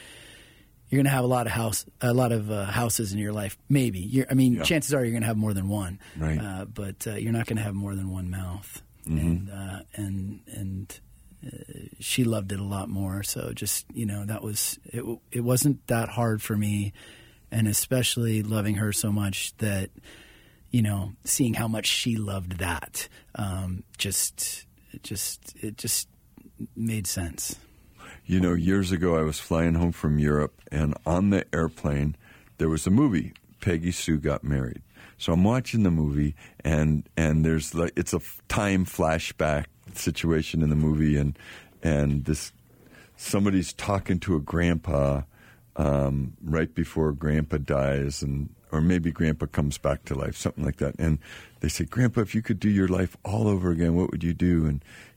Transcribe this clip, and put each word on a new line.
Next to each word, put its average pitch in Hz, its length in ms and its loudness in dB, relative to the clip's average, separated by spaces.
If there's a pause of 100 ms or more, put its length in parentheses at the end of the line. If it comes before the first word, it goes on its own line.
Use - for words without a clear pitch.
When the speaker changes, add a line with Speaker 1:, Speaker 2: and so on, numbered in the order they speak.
(880)
Speaker 1:
you're 135 140 2
gonna 139 100 4
have 131 120 2
a - 20 2
lot 123 180 2
of 104 60 -4
house, 110 340 -2 (160)
a 123 120 2
lot 123 180 4
of, 107 180 0
uh, 104 160 -2
houses 110 480 -2
in 104 60 0
your 104 140 -4
life. 104 240 -6 (120)
Maybe. 123 300 2
You're, 123 300 0
I 135 40 0
mean, 131 200 6
Speaker 2:
Yeah. 95 100 -2
Speaker 1:
chances 151 300 0
are 135 100 2
you're 117 100 0
gonna 113 140 0
have 110 100 0
more 107 160 0
than 95 140 -2
one. 98 320 -4 (180)
Speaker 2:
Right. 78 220 0
Speaker 1:
Uh, 98 260 -6
but, 101 400 -10
uh, 113 100 -6
you're 110 180 -2
not 113 140 0
gonna 110 140 -2
have 104 140 -4
more 98 200 -4
than 95 140 -4
one 92 200 -6
mouth. 90 520 -8 (260)
Speaker 2:
Mm-hmm. 78 120 0
Speaker 1:
And, 85 320 0
uh, 98 280 -10 (160)
and, 98 520 -6
and, 98 520 -8 (460)
uh, 127 40 -10 (500)
she - 240 0
loved 107 280 -2
it 98 80 -4
a 98 40 -4
lot 98 260 -6
more. 98 340 -4
So - 300 -6
just, - 400 -6
you 117 120 -4
know, 101 200 -4
that 107 160 -6
was, - 440 -4
it, - 120 -8
w-, 117 220 -6 (120)
it 120 100 -2
wasn't 127 460 2
that 117 220 0
hard 113 320 0
for - 160 -2
me. 104 340 0 (600)
And 113 160 2
especially 117 760 0
loving 107 340 0
her 104 180 0
so 104 180 -2
much 101 460 -2
that, 101 320 -2 (840)
you 120 100 4
know, 98 320 -2 (120)
seeing 120 280 2
how 113 140 -2
much 110 200 -4
she - 300 0
loved 95 420 -4
that, - 480 -6 (280)
um, 95 480 -4 (140)
just, - 680 -4 (260)
it - 120 -16
just, - 580 -8
it 107 160 -8
just - 320 -4 (680)
made 110 320 -2
sense. - 480 -6 (720)
Speaker 2:
You 92 160 2
know, 90 120 4
years 92 380 2
ago, 87 260 2
I 78 60 4
was 78 160 0
flying 82 360 2
home 85 180 2
from 73 260 2
Europe, 73 420 2 (100)
and 73 220 0 (120)
on 90 260 4
the 95 140 4 (100)
airplane, 76 600 0 (440)
there 82 100 2
was 80 160 0
a 92 60 2
movie, 104 420 4 (280)
Peggy 85 300 0
Sue 80 280 0
Got 73 240 -2
Married. 65 380 -2 (360)
So - 160 0
I'm 87 100 6
watching 117 400 2
the 92 80 6
movie, 73 440 2 (280)
and, 76 440 2 (100)
and 78 280 4
there's, 80 280 0
like, 82 220 0
it's - 180 -2
a 90 40 2
f-, - 300 -8
time 98 380 2
flashback 78 800 0 (300)
situation 80 680 0
in 76 80 4
the 76 60 4
movie, 76 420 4
and, 71 200 0 (440)
and 71 440 2
this, - 260 -2 (640)
somebody's 98 560 0
talking 98 460 0
to 92 160 0
a 78 40 4
grandpa, 73 800 2 (540)
um, 69 580 0 (100)
right 80 320 0
before 80 380 0
grandpa 76 440 0
dies, 69 640 0
and, 71 280 -4 (220)
or 78 100 2
maybe 85 300 4
grandpa 78 360 0
comes 71 320 -2
back 71 260 0
to - 80 -4
life, 71 240 -4
something - 260 -4
like 73 140 -2
that. 71 220 -2
And 78 180 4 (440)
they 80 80 0
say, - 160 -2
"Grandpa, 120 360 2
if 104 140 -2
you 113 80 0
could 104 160 -2
do 107 100 2
your 98 180 6
life 92 380 0
all 107 220 2
over 92 240 2
again, 85 240 4
what 90 160 2
would 82 120 -4
you 85 120 2
do?" 85 320 4
And 73 180 -2 (320)